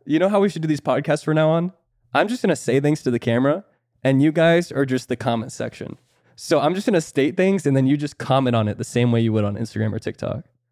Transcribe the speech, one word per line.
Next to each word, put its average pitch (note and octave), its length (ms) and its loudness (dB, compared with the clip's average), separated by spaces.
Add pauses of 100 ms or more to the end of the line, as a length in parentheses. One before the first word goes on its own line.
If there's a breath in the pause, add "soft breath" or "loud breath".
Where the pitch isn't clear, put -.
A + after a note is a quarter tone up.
You D3+ 160 0
know F#3 80 4
how G#3 120 0
we G3+ 80 4
should E3 140 -6
do D#3+ 60 -2
these D3+ 120 -2
podcasts D3 440 -2
from D#3 100 0
now D#3 160 2
on? E3+ 220 0 (420)
I'm E3+ 140 2
just B3 140 -6
gonna F#3 140 2
say B2+ 220 0
things D3 240 0
to C3 80 -2
the A#2+ 80 2
camera, C3+ 460 0 (400)
and C3+ 180 4
you D#3 80 4
guys E3 400 2
are C#3+ 160 0
just B2+ 220 -4
the B2 80 -4
comment A#2 340 -4
section. - 480 -10 (380)
So D#3 240 0
I'm D3+ 140 0
just G3 120 -6
gonna F#3+ 140 2
state D#3 360 -2
things, F#3+ 300 0
and C#3 100 2
then C3 100 2
you C#3+ 100 2
just D3 220 -6
comment C3 360 0
on A2 140 2
it G#2 100 -4
the A2 60 -6
same A#2+ 260 0
way A#2 100 2
you A2+ 120 2
would G#2+ 120 0
on G#2 120 -4
Instagram A2 360 -4
or - 60 -6
TikTok. - 460 -8 (280)